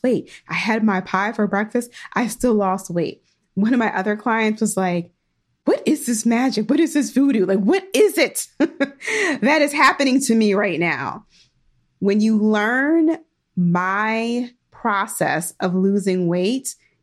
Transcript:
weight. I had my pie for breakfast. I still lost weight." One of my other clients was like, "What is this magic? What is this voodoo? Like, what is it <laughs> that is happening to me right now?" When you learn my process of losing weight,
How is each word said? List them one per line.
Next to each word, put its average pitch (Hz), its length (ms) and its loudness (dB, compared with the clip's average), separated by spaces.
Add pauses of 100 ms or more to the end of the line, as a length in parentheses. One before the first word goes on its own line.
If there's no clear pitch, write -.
weight. 247 280 -2 (160)
I 156 60 -10
had 214 300 -2
my 196 180 2
pie 196 320 -2
for 214 120 -2
breakfast. 214 460 -4 (220)
I 240 140 0
still 240 260 0
lost 190 360 0
weight." 170 340 -4 (300)
One 220 200 0
of 247 60 2
my 220 160 0
other 220 200 -2
clients 220 460 0
was 208 140 -2
like, 175 360 -2 (540)
"What - 220 0
is 302 180 0
this 226 200 -2
magic? 233 440 0
What 285 100 2
is 330 140 0
this 277 180 0
voodoo? 269 340 2
Like, 190 140 2
what 311 340 0
is 415 240 4
it - 360 -2
<laughs> - 60 -6
that 311 1040 0
is 294 120 0
happening 277 480 4
to 233 140 2
me 214 180 4
right 190 260 0
now?" 143 460 -4 (760)
When 202 220 2
you 220 160 2
learn 254 800 2 (380)
my 214 960 -2 (200)
process 190 880 -4
of 180 160 -2
losing 185 520 0
weight, 185 480 -2 (280)